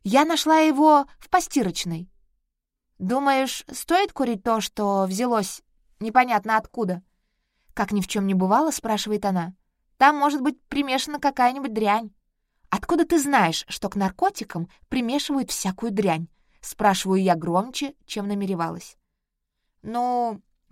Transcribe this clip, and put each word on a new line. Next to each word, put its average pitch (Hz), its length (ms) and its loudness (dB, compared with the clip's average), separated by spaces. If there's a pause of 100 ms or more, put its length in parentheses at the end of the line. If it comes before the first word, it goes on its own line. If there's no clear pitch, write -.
Я 247 180 4
нашла 320 360 2
его 302 460 6 (140)
в - 80 -20
постирочной". 180 840 -2 (880)
"Думаешь, 269 720 0
стоит 349 440 0
курить 240 280 -2
то, 226 200 0
что 196 440 0
взялось 214 560 -2 (380)
непонятно 220 560 2
откуда?" 196 480 -4 (720)
Как - 180 -4
ни 208 80 0
в 185 80 -2
чём 202 180 -2
не 196 80 0
бывало, 208 380 2
спрашивает 208 540 -4
она. 185 280 -2 (440)
"Там 285 180 6
может 285 260 0
быть 285 280 -4
примешана 277 500 -4
какая-нибудь 262 540 0
дрянь". 214 400 -2 (560)
"Откуда 330 360 0
ты 330 140 2
знаешь, 240 480 2
что - 220 -8
к 202 80 -6
наркотикам 190 720 -4 (180)
примешивают 262 640 -2
всякую 196 400 -6
дрянь?" 180 380 -2 (320)
спрашиваю 190 600 0
я 185 140 4
громче, 196 600 -4 (100)
чем 202 240 -8
намеревалась. 175 640 -6 (880)
"Ну, 240 600 -4 (300)